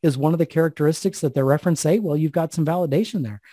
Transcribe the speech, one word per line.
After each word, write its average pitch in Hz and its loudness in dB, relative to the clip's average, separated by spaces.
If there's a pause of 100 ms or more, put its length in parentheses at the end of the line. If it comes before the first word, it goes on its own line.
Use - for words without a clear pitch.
is 147 2
one 147 2
of 170 0
the 165 2
characteristics 160 0
that 143 -2
their 135 0
reference 151 2
say, 156 2
well, 180 -2
you've 156 0
got 160 -2
some 156 0
validation 175 -2
there. 104 -10 (120)